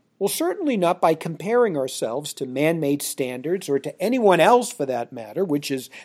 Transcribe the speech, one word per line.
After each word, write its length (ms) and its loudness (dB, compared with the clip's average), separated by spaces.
Well, 100 0
certainly 480 -2
not 240 2
by 140 4
comparing 600 0
ourselves 580 -4
to 120 -8
man-made 560 0
standards 640 -6
or 120 2
to 220 -8
anyone 380 4
else 320 6
for 140 -6
that 260 -4
matter, 320 -6
which 280 -2
is 180 -6